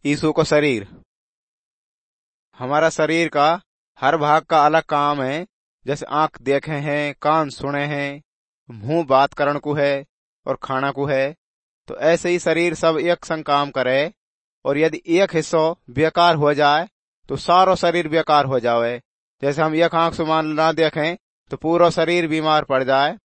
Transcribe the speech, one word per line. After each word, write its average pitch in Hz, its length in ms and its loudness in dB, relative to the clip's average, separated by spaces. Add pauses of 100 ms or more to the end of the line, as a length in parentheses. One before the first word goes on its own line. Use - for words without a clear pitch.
यीशु 147 260 -2
को 156 120 0
शरीर। 143 440 0 (1700)
हमारा 147 320 0
शरीर 160 380 0
का 156 320 2 (400)
हर 143 160 2
भाग 151 260 2
का 156 240 2
अलग 156 160 4
काम 147 400 -2
है, 147 240 -6 (400)
जैसे 143 200 -6
आंख 151 360 -2
देखे 139 300 -2
हैं, 147 500 -4
कान 151 280 2
सुने 143 340 -6
हैं, 143 380 -6 (480)
मुंह 123 340 -4
बात 135 300 2
करण 147 240 -2
को 147 160 -4
है 143 320 -2 (400)
और 135 160 -4
खाना 135 280 -2
को 131 160 -4
है। 139 300 -2 (500)
तो - 100 -12
ऐसे 170 340 2
ही 175 80 0
शरीर 170 360 0
सब 160 240 0
एक 170 260 -2
संग 156 200 -6
काम 143 260 0
करे, 135 420 0 (520)
और 143 140 0
यदि 156 280 0
एक 180 280 0
हिस्सो 160 440 0 (120)
बेकार 160 440 2
हो 147 200 2
जाए, 147 340 2 (400)
तो 135 80 -6
सारो 185 400 4
शरीर 170 320 0
बेकार 151 360 2
हो 131 160 -2
जावे। 117 420 0 (400)
जैसे 139 200 -2
हम 156 120 0
एक 165 200 2
आंख 165 200 0
से 170 100 -4
मान 156 220 0
ना 156 260 0
देखें, 156 440 -2 (340)
तो 135 60 -8
पूरा 170 340 2
शरीर 170 380 0
बीमार 156 360 0
पड़ 131 200 0
जाए। 139 420 0